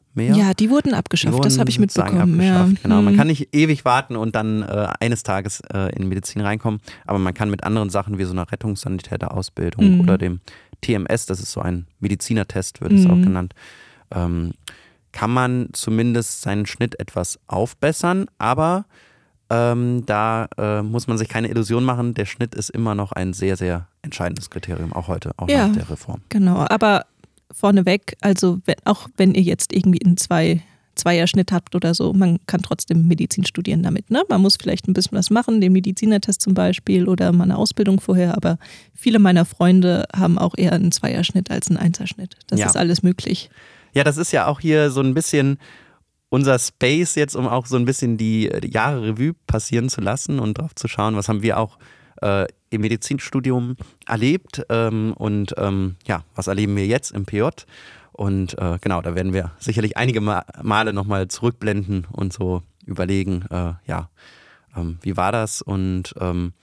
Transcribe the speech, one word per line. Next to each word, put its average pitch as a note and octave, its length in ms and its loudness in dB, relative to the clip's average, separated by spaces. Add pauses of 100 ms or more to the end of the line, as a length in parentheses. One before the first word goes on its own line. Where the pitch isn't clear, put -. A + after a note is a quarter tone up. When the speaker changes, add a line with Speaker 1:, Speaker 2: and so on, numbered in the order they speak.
(120)
Speaker 1:
mehr. B2 240 2
Speaker 2:
Ja, G3 160 4
die G#3+ 160 2
wurden C#4 240 2
abgeschafft, - 460 0
Speaker 1:
Die - 20 2
Speaker 2:
das C3+ 180 4
hab C3 120 2
ich - 80 0
Speaker 1:
wurden G3+ 100 4
sozusagen - 280 -2
Speaker 2:
mitbekommen, F3 260 4
ja. F#3 180 4
Speaker 1:
abgeschafft. F#3 220 4
Genau, G#3+ 180 4
man G2+ 140 6
Speaker 2:
Mhm. - 20 8
Speaker 1:
kann C#3+ 120 6
nicht D3 260 -2
ewig D3+ 320 2
warten B2+ 300 2
und A2 180 -2
dann, G#2+ 280 0
äh, G#2 260 -2 (120)
eines A#2 220 0
Tages, G2 400 -4 (100)
äh, G2 240 -2
in F#2 120 -4
Medizin F#2+ 340 -4
reinkommen, G#2+ 380 -2 (260)
aber G2 120 0
man F#2 140 0
kann A2 160 -4
mit G2 160 -4
anderen G#2+ 240 0
Sachen G2 300 -4
wie F#2+ 60 -4
so F2+ 80 -4
einer F2+ 200 -6
Rettungssanitäterausbildung - 1400 -2
Speaker 2:
Mhm. F3 60 4
Speaker 1:
oder F3 180 2
dem F2+ 220 -4 (400)
T - 140 -2
M G2 120 -2
S, - 200 -2
das F#2+ 140 -6
ist - 120 -10
so - 80 -8
ein F2 260 -4 (140)
Medizinertest, G2+ 840 -4
wird - 100 0
es F#3+ 140 8
auch F3+ 80 6
Speaker 2:
Mhm. F3 80 6
Speaker 1:
genannt, F#2 320 0 (600)
ähm, E2+ 380 -2 (600)
kann - 180 -2
man B2 420 0
zumindest A#2 680 -2
seinen G#2 240 -4
Schnitt - 340 -6
etwas - 460 -6
aufbessern, D#3+ 800 -2 (120)
aber, D#3 460 0 (640)
ähm, A#2+ 560 0
da, A2 420 -2 (100)
äh, G#2 240 -2
muss A2+ 240 -4
man A#2 100 -2
sich A2 120 -2
keine A2+ 200 -4
Illusion A#2 360 0
machen, A#2+ 300 -2
der G2+ 120 -4
Schnitt - 280 -6
ist - 160 -6
immer A2+ 240 -2
noch G2+ 180 -4
ein F#2 200 -4
sehr, F#2+ 240 -2
sehr F2 320 -4 (140)
entscheidendes F2 480 -8
Kriterium, E2 420 -8
auch F2 160 -6
heute, E2+ 280 -6
auch F2 120 -6
Speaker 2:
Ja, B3 200 2
Speaker 1:
nach D3+ 80 2
der - 140 -6
Reform. - 380 -10
Speaker 2:
genau, F#3 400 2
aber G#3 380 2 (460)
vorneweg, G3 680 2
also F#3 460 2
we-, - 80 0 (100)
auch - 320 -2
wenn F#3+ 180 6
ihr F#3+ 80 6
jetzt F3 300 0
irgendwie F3+ 320 4
einen F3 120 6
Zwei-, E3 440 2 (360)
Zweierschnitt F3 560 2
habt - 220 -2
oder F3 200 2
so, E3 180 0
man F#3 340 4
kann F3+ 160 0
trotzdem - 460 0
Medizin F3 360 0
studieren E3 380 -2
damit, F3+ 280 -2
ne? B3+ 180 2
Man A3 120 4
muss G3 200 4
vielleicht - 280 -4
ein F#3+ 40 4
bisschen F#3 260 0
was F#3 120 2
machen, A3+ 300 2
den F#3 120 6
Medizinertest G3 680 2
zum F#3+ 140 0
Beispiel F3+ 540 2
oder F3+ 240 2
mal F3 120 6
eine F#3 120 2
Ausbildung G3 440 2
vorher, F3+ 360 2
aber E3+ 220 0 (360)
viele A3+ 240 2
meiner F3+ 260 6
Freunde F3+ 600 4 (100)
haben F3+ 240 4
auch F3+ 180 0
eher F3 160 2
einen E3+ 200 2
Zweierschnitt - 580 -2
als - 180 -2
einen E3+ 100 2
Einserschnitt. F#3 580 -2 (100)
Das - 140 2
Speaker 1:
Ja. G2+ 60 0
Speaker 2:
ist - 100 -6
alles E3+ 260 0
möglich. - 480 0 (420)
Speaker 1:
Ja, C#3 120 4
das C#3+ 140 2
ist E3+ 140 -4
ja B2 140 2
auch C#3+ 140 -2
hier D3+ 300 4
so C3 100 0
ein C3 140 2
bisschen C#3 440 2 (720)
unser C3 320 4
Space D3+ 560 0
jetzt, D3 200 0
um B2+ 120 -2
auch A#2+ 180 -2
so B2+ 100 -2
ein A#2+ 80 2
bisschen A#2+ 320 0
die, A2 340 0 (120)
die - 100 -8
Jahre B2 300 0
Revue A2 320 -2 (140)
passieren A#2 400 -2
zu - 120 -6
lassen A#2+ 380 -2
und G#2+ 200 -4
drauf D#3+ 180 -8
zu - 120 -6
schauen, G#2+ 280 -2
was G2+ 120 -2
haben G#2+ 140 -2
wir A2 160 0
auch, G#2+ 200 -4 (440)
äh, G2 240 0 (240)
im A2 100 -2
Medizinstudium B2 960 -4 (300)
erlebt, B2 600 -2
ähm, A2 480 -2
und, G#2 420 -4
ähm, F#2+ 360 -2 (120)
ja, F2 180 -4 (100)
was - 140 -8
erleben G2+ 280 -2
wir G2 100 -2
jetzt A#2+ 260 -2
im G#2 120 -6
P G2+ 140 -6
J? C3 280 -4 (440)
Und, G2 480 -4
äh, F2 220 -2
genau, F2+ 220 -2
da E2+ 140 -6
werden F#2 160 -2
wir F2 260 -4
sicherlich G#2+ 380 -4
einige A#2 240 -2
Ma-, G#2 240 -2 (180)
Male G#2+ 300 0
nochmal G2 360 -2
zurückblenden G2+ 840 -4
und F#2+ 200 -6
so F2+ 300 -4 (240)
überlegen, F#2 640 -2
äh, F2 220 -4 (140)
ja, E2+ 220 -6 (680)
ähm, E2+ 260 -6
wie F#2 140 -6
war F#2 160 -2
das A2+ 300 -4
und, F#2+ 580 -4
ähm, F2 320 -4 (100)